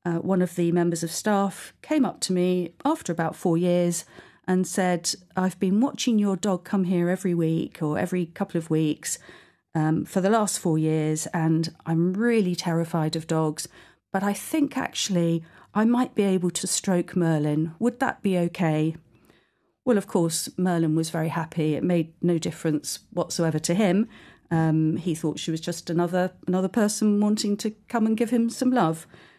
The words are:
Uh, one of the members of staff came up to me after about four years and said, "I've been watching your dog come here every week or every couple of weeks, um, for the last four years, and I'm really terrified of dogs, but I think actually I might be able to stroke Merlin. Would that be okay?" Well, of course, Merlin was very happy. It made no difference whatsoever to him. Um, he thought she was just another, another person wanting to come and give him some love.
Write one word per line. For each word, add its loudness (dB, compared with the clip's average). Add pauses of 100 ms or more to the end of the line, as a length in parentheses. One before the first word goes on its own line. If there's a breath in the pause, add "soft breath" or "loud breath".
Uh, -2
one 0
of -2
the 0
members 0
of -4
staff -2 (120)
came 2
up -4
to -2
me 0 (100)
after -2
about -2
four 2
years 2 (420 loud breath)
and 2
said, 0 (220)
"I've -2
been 2
watching 0
your 2
dog -2
come 0
here 2
every 0
week 0
or -2
every -2
couple -6
of -4
weeks, -2 (560 loud breath)
um, 0
for -4
the 2
last 0
four 0
years, 0
and 0 (140)
I'm 2
really 2
terrified -2
of -6
dogs, 0 (440 loud breath)
but -2
I 0
think -2
actually -2 (320 loud breath)
I 4
might 0
be 2
able 2
to -6
stroke 0
Merlin. 0
Would -2
that -2
be 2
okay?" 0 (920 soft breath)
Well, 4
of -6
course, 0
Merlin 2
was -2
very -2
happy. -2
It -4
made 0
no 2
difference -4 (120)
whatsoever -2
to 0
him. 2 (440 loud breath)
Um, 2
he -2
thought -4
she -6
was -4
just -8
another, 0 (160)
another 0
person 2
wanting 0
to -4 (160)
come 0
and 0
give 0
him 2
some 0
love. 2 (320 loud breath)